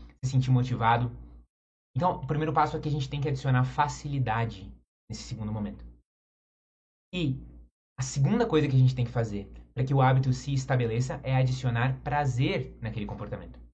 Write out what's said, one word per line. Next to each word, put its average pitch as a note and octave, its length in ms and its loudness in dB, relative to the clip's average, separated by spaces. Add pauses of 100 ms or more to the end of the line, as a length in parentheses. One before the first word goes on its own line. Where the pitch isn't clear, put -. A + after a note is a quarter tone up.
(240)
se C3 60 -4
sentir B2+ 220 2
motivado. A#2+ 600 2 (840)
Então, F3 220 2
o D3 100 -6
primeiro D#3 260 0
passo D3+ 240 2
é - 20 -6
que D#3 80 -6
a D3 40 0
gente C#3+ 180 -2
tem C#3+ 100 -4
que C#3+ 80 -2
adicionar C3 360 2
facilidade A#2 1080 -2 (380)
nesse - 140 -10
segundo G#2+ 280 -8
momento. G2+ 320 -6 (1300)
E C3+ 300 -2 (580)
a C3 40 -4
segunda G3 420 2
coisa D3+ 220 2
que C3 80 2
a C3 40 8
gente B2+ 140 6
tem A#2+ 120 -2
que - 60 -6
fazer G#2 400 -4 (220)
pra C3 120 -2
que C3 80 0
o C3+ 80 4
hábito C3 320 4
se - 180 -4
estabeleça C3 720 0
é C3 120 0
adicionar B2+ 640 0
prazer D3 800 0
naquele G#2+ 240 -6
comportamento. G2+ 540 -10 (140)